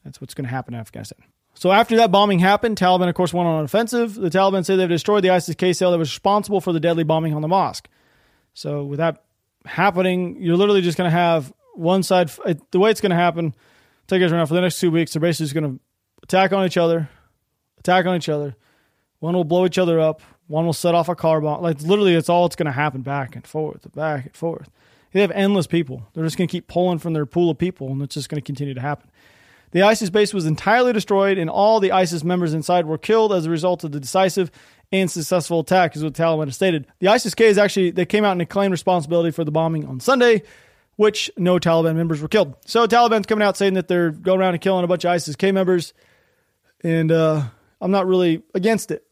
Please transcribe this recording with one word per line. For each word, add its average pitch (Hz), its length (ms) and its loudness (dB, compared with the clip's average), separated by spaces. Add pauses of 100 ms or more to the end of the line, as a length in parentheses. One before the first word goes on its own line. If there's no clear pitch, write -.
That's - 160 -20
what's 127 120 -18
gonna 135 140 -8
happen 123 260 -8
in 117 60 -10
Afghanistan. 110 400 -16 (360)
So 180 180 2
after 226 240 4
that 226 120 4
bombing 196 300 4
happened, 202 380 2
Taliban, 180 320 2
of 165 60 -4
course, 175 180 -2
went 175 160 0
on 160 100 0
an 151 60 -4
offensive. 233 480 -2
The 202 160 -4
Taliban 190 340 2
say 190 140 0
they've 185 100 2
destroyed 180 380 0
the 185 60 4
isis 175 240 0
K 185 180 0
cell 180 180 0
that 170 60 2
was 160 120 -2
responsible 202 520 -2
for 185 100 -4
the 165 80 -2
deadly 165 240 0
bombing 160 300 0
on 151 80 -4
the 151 80 -4
mosque. 170 400 -2 (640)
So 147 320 -8
with 143 140 -8
that 160 240 -4 (420)
happening, 180 760 0
you're 170 160 0
literally 202 260 4
just 170 160 -2
gonna 180 120 0
have 165 420 2 (220)
one 180 300 0
side, 180 240 2
f-, - 180 -16
it, - 260 -4
the 180 80 0
way 214 120 4
it's 214 100 -2
gonna 185 140 0
happen, 170 380 0 (540)
take 185 140 0
it 185 40 4
right 170 120 2
now, 170 80 2
for 143 80 -4
the 180 80 2
next 180 180 -2
two 180 100 2
weeks, 160 240 0
they're 156 80 -2
basically 165 240 0
just 143 100 -6
gonna 147 240 -4 (440)
attack 190 300 2
on 190 120 0
each 180 120 -2
other, 165 320 0 (680)
attack 180 280 2
on 180 100 0
each 165 140 -6
other. 147 260 -4 (640)
One 170 160 -4
will 180 80 0
blow 175 220 2
each 170 120 0
other 170 220 2
up. 156 220 0 (260)
One 160 180 -2
will 170 80 0
set 170 220 0
off 170 140 0
a 170 60 -2
car 160 260 0
bomb. 151 200 -4
Like, 160 200 -2
literally, 190 340 2
it's 165 140 0
all, 175 160 4
it's 170 100 -4
gonna 151 160 -4
happen 135 300 -4
back 139 340 -8
and 117 100 -18
forth, - 480 -10
back 147 340 -6
and - 80 -20
forth. 165 340 -10 (420)
They 190 100 0
have 190 100 2
endless 196 360 0
people. 131 460 -4
They're 160 100 -6
just 160 140 -4
gonna 180 100 -2
keep - 200 -8
pulling 175 320 0
from 165 140 -6
their 151 120 -2
pool 175 240 0
of 156 80 -4
people, 170 320 -6
and 135 120 -6
it's 139 140 -10
just 135 140 -8
gonna 151 120 -6
continue 139 320 -8
to 123 80 -12
happen. 143 280 -8 (600)
The 180 120 2
isis 214 260 2
base 202 240 0
was 175 140 -2
entirely 233 460 2
destroyed, 196 440 0
and 170 100 -4
all 214 320 2
the 190 120 2
isis 175 320 0
members 175 320 -2
inside 170 320 0
were 156 100 -6
killed 220 340 0
as 180 140 0
a 160 60 -4
result 170 320 -2
of 160 80 -8
the 147 80 -8
decisive 180 500 0 (420)
and 190 200 0
successful 170 480 -2
attack, 180 360 0
is 151 80 -6
what 156 120 -6
the 165 80 -2
Taliban 160 220 0
has 131 100 -10
stated. 165 320 -2 (100)
The 180 120 0
isis 220 260 0
K 226 100 4
is 208 140 6
actually, 190 320 2
they 170 160 -2
came 208 180 0
out 196 100 2
and 175 140 -4
claimed 196 220 0
responsibility 170 580 0
for 165 140 -4
the 151 80 -4
bombing 160 340 -2
on 135 140 -10
Sunday, 240 420 2 (540)
which 208 420 0
no 180 220 2
Taliban 165 360 2
members 165 240 -2
were 151 80 -8
killed. 175 280 0 (100)
So 226 220 0
Taliban's 226 400 2
coming 208 200 0
out 190 100 -2
saying 196 180 0
that 185 120 -2
they're 175 220 0
going 185 300 0
around 185 160 2
and 165 60 -6
killing 190 220 0
a 175 40 -2
bunch 175 160 0
of 175 80 2
isis 156 240 -2
K 196 160 0
members, 185 420 0 (920)
and, 165 280 0
uh, 160 320 2 (360)
I'm 185 120 -2
not 190 160 0
really 180 340 2 (140)
against 214 340 0
it. - 220 -8